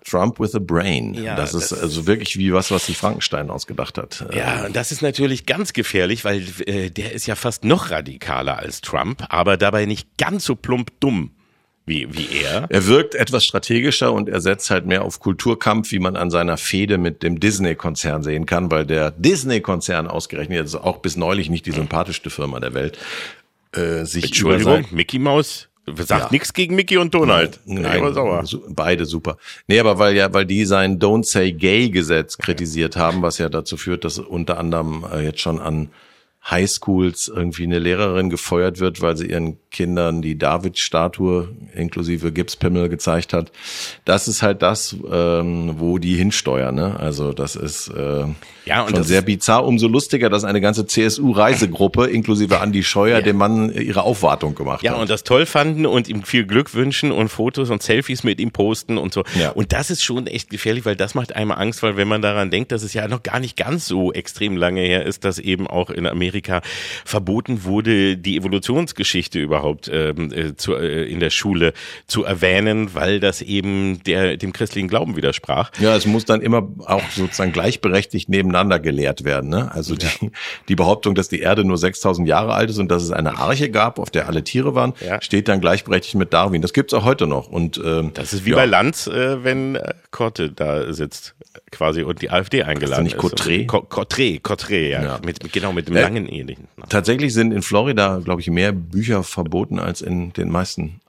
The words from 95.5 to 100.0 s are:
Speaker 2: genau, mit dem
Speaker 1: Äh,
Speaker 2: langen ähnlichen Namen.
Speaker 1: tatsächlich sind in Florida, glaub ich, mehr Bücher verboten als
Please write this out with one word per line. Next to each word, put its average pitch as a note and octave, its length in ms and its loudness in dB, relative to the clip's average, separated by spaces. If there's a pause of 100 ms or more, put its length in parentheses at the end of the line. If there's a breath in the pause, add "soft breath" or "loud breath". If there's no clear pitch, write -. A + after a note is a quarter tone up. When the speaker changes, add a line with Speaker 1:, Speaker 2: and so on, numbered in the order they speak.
Speaker 2:
genau, F#2+ 220 -2
mit E2+ 140 -4
dem E2+ 100 0
Speaker 1:
Äh, - 40 2
Speaker 2:
langen G2+ 260 -2
ähnlichen - 400 -12 (100)
Namen. - 120 -16
Speaker 1:
tatsächlich A#2 440 0
sind A2+ 180 4
in G#2 100 0
Florida, G2+ 600 2
glaub F2 160 -2
ich, E2+ 100 -4
mehr F2+ 220 2
Bücher F#2+ 520 0
verboten F2+ 560 -4
als F2 220 -6